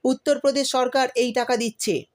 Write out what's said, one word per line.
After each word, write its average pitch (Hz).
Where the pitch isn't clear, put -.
উত্তরপ্রদেশ 269
সরকার 254
এই 247
টাকা 240
দিচ্ছে। 220